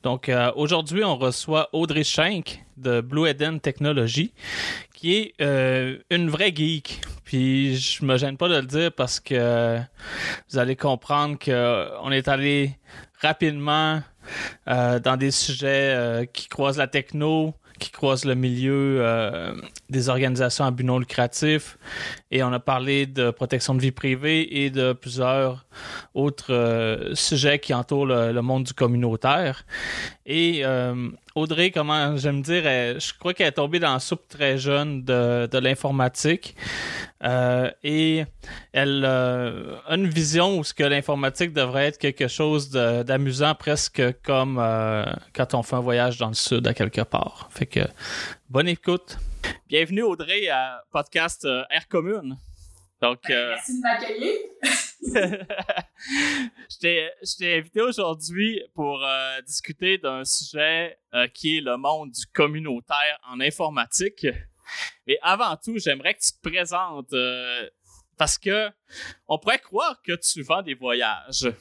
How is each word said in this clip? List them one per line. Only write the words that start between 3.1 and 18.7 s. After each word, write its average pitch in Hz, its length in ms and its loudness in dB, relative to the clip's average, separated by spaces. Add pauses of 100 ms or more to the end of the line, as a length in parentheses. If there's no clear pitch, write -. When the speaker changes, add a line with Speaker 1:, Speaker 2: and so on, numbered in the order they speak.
Speaker 1:
Eden 147 320 0
Technology, 139 720 0 (640)
qui 170 220 2
est, 220 260 -2
euh, 131 560 2 (120)
une 170 200 2
vraie 170 240 2
geek. 156 460 -2 (240)
Puis, 131 520 2
je - 280 -2
me 131 120 4
gêne 135 200 0
pas 175 120 0
de 170 80 4
le 135 100 0
dire 160 260 0
parce - 260 -2
que 117 600 2 (720)
vous 135 80 -2
allez 127 180 0
comprendre 147 600 0
qu'on 120 760 0
est 135 160 2
allé 139 500 2 (420)
rapidement, 151 840 2 (680)
euh, 123 320 2
dans 131 160 2
des 135 160 2
sujets, 139 640 0
euh, 120 320 0
qui - 220 -12
croisent 139 300 0
la 135 80 2
techno, 151 680 0 (240)
qui - 120 -8
croisent 135 340 0
le 131 100 2
milieu, 131 720 2